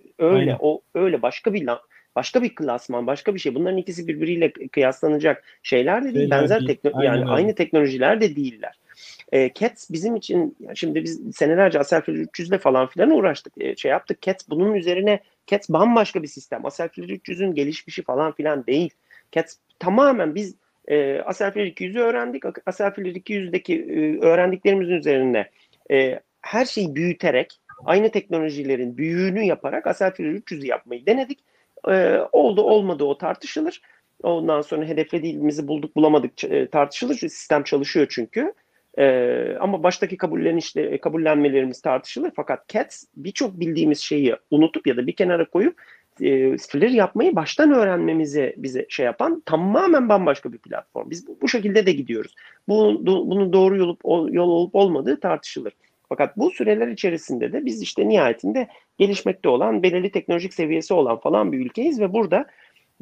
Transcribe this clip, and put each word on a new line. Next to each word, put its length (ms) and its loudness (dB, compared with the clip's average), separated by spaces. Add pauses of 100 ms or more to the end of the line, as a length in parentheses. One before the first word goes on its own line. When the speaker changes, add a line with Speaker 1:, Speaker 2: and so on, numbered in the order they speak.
(180)
Speaker 1:
öyle, 200 4
Speaker 2:
Aynen. 220 2
Speaker 1:
o 200 0 (140)
öyle 280 0
başka 320 -2
bir 100 -4
la-, 180 -4 (340)
başka 260 0
bir 120 -2
klasman, 520 -4
başka 280 -2
bir 40 -8
şey. 160 -4
Bunların 220 -2
ikisi 320 -8
birbiriyle 380 -2
kı-, 220 -6
kıyaslanacak 760 0 (180)
şeyler 380 2
de 40 -4
değil. 100 -4
Speaker 2:
Şeyler 260 2
Speaker 1:
Benzer 200 2
Speaker 2:
değil. 180 -2
Speaker 1:
tekno-, 160 0
Speaker 2:
Aynen 180 2
Speaker 1:
yani 80 0
Speaker 2:
öyle. 100 -2
Speaker 1:
aynı 240 2
teknolojiler 680 2
de 160 0
değiller. 380 -8 (580)
E, 220 4
Cats 360 -6
bizim 260 -4
için, 440 -2
ya 140 -16
şimdi 300 -4
biz 320 -10
senelerce 420 4
Aselflare 400 0
üç 220 -8
yüzle 180 -2
falan 280 2
filan 240 2
uğraştık. 500 0
E, 160 -4
şey 140 -2
yaptık. 320 -4
Cats 280 -4
bunun 240 0
üzerine, 460 0 (260)
Cats 240 -2
bambaşka 520 2
bir 60 -10
sistem. 380 -12
Aselflare 460 -8
üç 160 -12
yüzün 260 -4
gelişmişi 480 -4
falan 300 -2
filan 340 -4
değil. 240 0 (420)
Cats 240 -4 (220)
tamamen 560 2
biz, 200 -8 (340)
e, 320 0
Aselflare 460 -4
iki 180 -8
yüzü 140 -6
öğrendik. 460 -2
Ak-, 220 -10
Aselflare 420 -4
iki 240 -10
yüzdeki, 500 -4
e, 420 -2
öğrendiklerimizin 720 2
üzerine, 540 2 (420)
e, 300 2 (200)
her 240 -2
şeyi 300 -4
büyüterek, 580 0 (320)
aynı 260 4
teknolojilerin 880 -2
büyüğünü 460 -2
yaparak 440 -2
Aselflare 420 -2
üç 240 -8
yüzü 140 -10
yapmayı 400 -8
denedik. 320 0 (500)
E, 300 4 (140)
oldu 300 4
olmadı 420 2
o 140 -2
tartışılır. 640 -6 (400)
Ondan 380 0
sonra 240 -6
hedeflediğimizi 840 -2
bulduk 280 -6
bulamadık 380 4
ç-, 200 -6
e, 120 0
tartışılır. 480 -2
Çünkü 200 -6
sistem 280 0
çalışıyor 480 0
çünkü. 420 -4 (460)
E, 600 2
ama 220 -2
baştaki 340 0
kabullenişle-, 800 -2
e, 40 -2
kabullenmelerimiz 840 0
tartışılır. 540 -4
Fakat 320 -6
CATS 360 -6 (120)
birçok 440 -6
bildiğimiz 400 0
şeyi 340 0 (160)
unutup 360 2
ya 100 2
da 100 -2
bir 60 -2
kenara 320 2
koyup, 320 0 (440)
e, 360 2
flare 360 0
yapmayı 440 2
baştan 360 2
öğrenmemizi 840 0
bize 320 -6
şey 180 -2
yapan 400 -2
tamamen 600 2
bambaşka 440 2
bir 60 -18
platform. 520 -12
Biz 180 -14
bu, 140 -16
bu 60 2
şekilde 380 2
de 60 4
gidiyoruz. 420 -6 (340)
Bu, 60 2 (300)
du-, 260 0
bunun 220 0
doğru 240 6
yol 120 2
olup, 160 -6
o-, 260 2
yol 180 2
olup 260 2
olmadığı 460 2
tartışılır. 520 -6 (360)
Fakat 280 -2
bu 140 0
süreler 380 0
içerisinde 640 -4
de 120 -4
biz 180 -4
işte 260 -2
nihayetinde 600 2 (300)
gelişmekte 500 0
olan, 340 2
belirli 280 2
teknolojik 440 -4
seviyesi 400 -2
olan 220 2
falan 360 0
bir 140 -4
ülkeyiz 340 -2
ve 120 0
burada 340 0 (540)